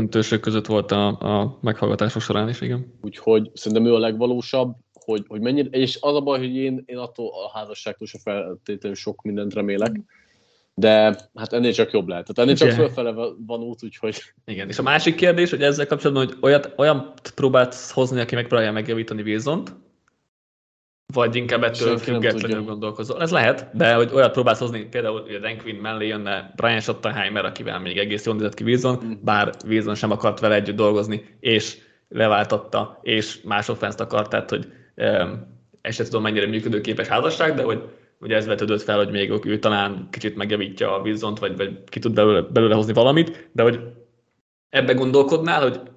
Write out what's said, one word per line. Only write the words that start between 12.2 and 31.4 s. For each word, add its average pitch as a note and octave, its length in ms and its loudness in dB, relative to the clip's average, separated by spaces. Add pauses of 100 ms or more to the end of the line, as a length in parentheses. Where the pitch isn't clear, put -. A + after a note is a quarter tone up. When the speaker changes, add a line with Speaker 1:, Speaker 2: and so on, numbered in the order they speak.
Speaker 2:
Tehát - 120 -6 (120)
ennél C#3 80 4
csak D3+ 100 6
Speaker 1:
Igen. A#2 120 2
Speaker 2:
fölfele A#2+ 300 0
va-, A2+ 240 -4 (120)
van A#2 140 -6
út, A#2 240 -10
úgyhogy A2 380 -8 (220)
Speaker 1:
Igen, G2 240 -10
és - 100 -8
a B2+ 40 -2
másik D#3 320 2
kérdés, F3 360 4
hogy C#3 120 -2
ezzel C#3+ 240 2
kapcsolatban, C#3 400 2
hogy C3 140 -8
olyat, C#3+ 360 4
olyan C#3 360 2 (220)
próbálsz B2+ 560 2
hozni, B2+ 300 0
aki A#2 140 -4
megpróbálja A#2 380 0
megjavítani A2 500 -4
Wilsont, A2 520 -4 (1400)
vagy A#2 200 2
inkább A#2+ 280 -2
ettől A#2 260 0
Speaker 2:
Senki A#2+ 220 -2
nem A#2+ 100 0
Speaker 1:
függetlenül A2 360 0
Speaker 2:
tudja. G#2+ 140 -6
Speaker 1:
gondolkozol. G#2+ 520 -6
Ez E3 80 0
lehet, C3+ 460 2
de A2+ 180 6
hogy A#2 180 4
olyat C3 200 6
próbálsz A#2+ 260 2
hozni, A2+ 260 -6
például A2 360 -4
ugye A2 180 -12
Dan A2 200 -8
Quinn G#2+ 220 -12
mellé G#2+ 260 -6
jönne G#2 500 -6
Brian A#2 240 2
Schottenheimer, G#2 640 -2
akivel F#2+ 360 -8
még F2+ 180 -6
egész G#2 280 -2
jól A2 80 0
nézett G#2+ 200 -2
ki A2 100 -8
Wilson, B2 300 2
Speaker 2:
Mhm. A2+ 180 -6 (120)
Speaker 1:
bár G#2 300 2 (120)
Wilson G#2+ 280 0
sem G#2+ 160 -2
akart G2+ 300 0
vele G#2+ 140 4
együtt G#2 220 0
dolgozni, G#2+ 640 0